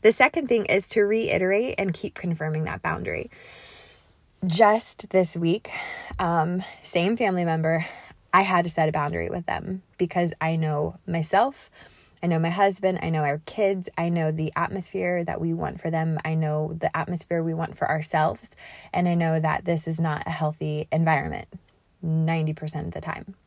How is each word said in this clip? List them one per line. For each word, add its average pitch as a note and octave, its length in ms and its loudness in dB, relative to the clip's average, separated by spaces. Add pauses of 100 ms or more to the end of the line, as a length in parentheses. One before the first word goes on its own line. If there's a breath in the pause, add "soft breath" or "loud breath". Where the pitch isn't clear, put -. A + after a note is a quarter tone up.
the A3 100 8
second C#4 360 2
thing A3+ 200 2
is F#3+ 220 2
to G#3+ 120 2
reiterate G#3 760 2
and G3 160 -2
keep - 200 -8
confirming D#3 520 -4
that F#2 160 -8
boundary. - 480 -6 (1160 loud breath)
Just G#3 640 4
this F#3 260 2
week, E3+ 340 0 (500 loud breath)
um, F3 440 0 (200 loud breath)
same F#3+ 340 0
family F#3 260 0
member, D#3+ 420 0 (500 loud breath)
I F#3+ 60 8
had F#3 240 4
to E3+ 40 -2
set D#3+ 200 2
a - 20 -2
boundary D#3 380 -2
with F3 160 -6
them - 360 -4 (160)
because F3 440 0
I D#3+ 160 0
know D#3 500 -2
myself, F#3 640 0 (520 loud breath)
I E3+ 60 -2
know E3+ 100 2
my E3 120 2
husband, F#3+ 520 2
I E3 80 -2
know D#3 140 0
our D3 220 0
kids, G3 420 0 (100)
I E3+ 120 0
know E3 200 2
the D#3+ 280 -2
atmosphere F3+ 680 -2
that - 160 -4
we E3 140 0
want E3 260 -4
for E3 100 -4
them, D#3+ 360 0
I D#3+ 100 0
know D#3 420 0
the D#3+ 200 -2
atmosphere E3+ 440 -2
we E3 120 0
want D#3+ 240 -4
for - 120 0
ourselves, D#3 600 0 (440 loud breath)
and F3 140 2
I F3 80 2
know D#3+ 240 2
that D#3 240 0
this E3+ 240 0
is D#3+ 140 -2
not D#3 240 0
a E3 60 -4
healthy D#3 600 -2
environment D#3+ 560 2 (540)
ninety D#3+ 500 0
percent D#3 360 -6
of E3+ 60 -8
the - 60 -8
time. - 360 -10 (120)